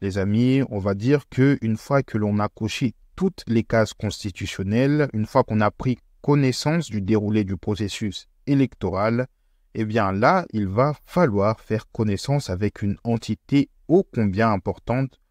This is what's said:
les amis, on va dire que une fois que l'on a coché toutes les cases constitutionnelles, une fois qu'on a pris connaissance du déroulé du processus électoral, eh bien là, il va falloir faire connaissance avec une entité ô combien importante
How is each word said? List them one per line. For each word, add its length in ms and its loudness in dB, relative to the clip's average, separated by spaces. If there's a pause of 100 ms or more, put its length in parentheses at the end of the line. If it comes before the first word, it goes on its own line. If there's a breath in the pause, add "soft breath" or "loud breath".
les 180 -4
amis, 520 2
on 80 -6
va 160 -2
dire 340 0
que 320 4
une 160 -2
fois 260 -2
que 160 -4
l'on 220 0
a 80 0
coché 460 -4 (200)
toutes 320 -4
les 160 2
cases 320 0
constitutionnelles, 1160 -2
une 140 -2
fois 180 2
qu'on 160 0
a 100 2
pris 280 -4 (220)
connaissance 720 0
du 100 -4
déroulé 440 2
du 120 -4
processus 680 -6 (200)
électoral, 840 0 (460)
eh 100 -4
bien 260 0
là, 420 2
il 140 -2
va 280 0 (120)
falloir 540 2
faire 320 -6
connaissance 580 -2
avec 320 -4
une 220 -2
entité 640 0 (180)
ô 260 4
combien 380 0
importante 720 -4 (100)